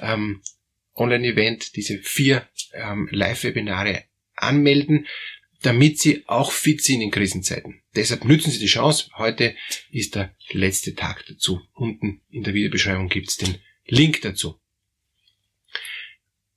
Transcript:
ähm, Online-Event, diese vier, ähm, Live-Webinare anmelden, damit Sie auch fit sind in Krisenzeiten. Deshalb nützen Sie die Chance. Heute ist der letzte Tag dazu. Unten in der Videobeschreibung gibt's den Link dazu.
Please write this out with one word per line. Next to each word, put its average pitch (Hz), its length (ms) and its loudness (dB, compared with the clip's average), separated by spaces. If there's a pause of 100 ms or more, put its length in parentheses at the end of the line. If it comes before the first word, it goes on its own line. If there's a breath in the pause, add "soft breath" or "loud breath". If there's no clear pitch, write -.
ähm, 107 400 -4 (540)
Online-Event, 117 800 0
diese 104 220 -6
vier, 135 500 2 (240)
ähm, 104 400 -6
Live-Webinare 101 920 -2 (300)
anmelden, 147 720 4 (540 loud breath)
damit 131 400 6
Sie - 260 2
auch 127 240 0
fit 156 320 0
sind 127 200 2
in 104 100 -2
Krisenzeiten. 95 680 -2 (120)
Deshalb 110 300 0
nützen 156 260 6
Sie 113 80 -2
die 107 80 -4
Chance. 127 480 2
Heute 113 400 0 (360 loud breath)
ist 110 260 -4
der 98 180 -4 (160)
letzte 95 460 -2
Tag - 320 -8
dazu. - 320 -4 (140)
Unten 110 560 -6
in 107 120 -8
der 104 120 -2
Videobeschreibung 98 540 0
gibt's 95 280 -4
den 92 220 -4 (280 soft breath)
Link 147 360 4
dazu. - 360 -6 (2000 loud breath)